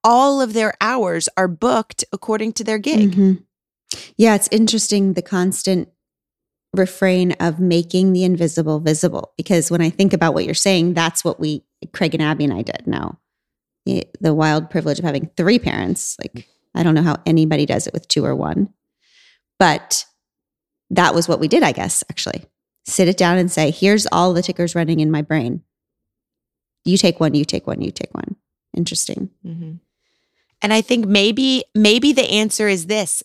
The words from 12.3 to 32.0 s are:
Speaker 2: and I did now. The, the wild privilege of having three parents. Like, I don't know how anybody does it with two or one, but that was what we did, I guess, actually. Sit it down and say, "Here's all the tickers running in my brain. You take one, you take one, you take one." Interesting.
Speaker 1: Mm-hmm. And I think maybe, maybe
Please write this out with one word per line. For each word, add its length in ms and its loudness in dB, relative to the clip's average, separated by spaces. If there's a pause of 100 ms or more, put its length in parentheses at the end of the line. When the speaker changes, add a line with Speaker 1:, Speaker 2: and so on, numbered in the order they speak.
Speaker 2:
and 100 0
I 80 -6
did 240 -8
now. 320 -6 (680)
The, 200 -2 (140)
the 160 2
wild 340 0
privilege 300 -4
of 60 -6
having 300 -4
three 220 2
parents. 640 -4
Like, 260 -14 (280)
I 80 0
don't 100 2
know 80 2
how 240 0
anybody 400 2
does 220 -4
it 60 -10
with 140 -8
two 160 -2
or 120 -2
one, 360 -4 (880)
but 480 0 (880)
that 240 4
was 120 0
what 120 0
we 80 0
did, 160 4
I 80 2
guess, 400 -4
actually. 340 -8 (400)
Sit 220 2
it 100 2
down 220 2
and 120 0
say, 200 0
"Here's 400 2
all 220 2
the 100 0
tickers 320 -4
running 240 0
in 100 2
my 140 0
brain. 400 -4 (1200)
You 120 2
take 220 2
one, 140 2
you 120 0
take 200 -6
one, 160 -6
you 80 -4
take 240 -12
one." 220 -10 (400)
Interesting. 540 -6 (140)
Speaker 1:
Mm-hmm. 320 -12 (840)
And 120 0
I 80 4
think 260 0
maybe, 560 2 (100)
maybe 380 4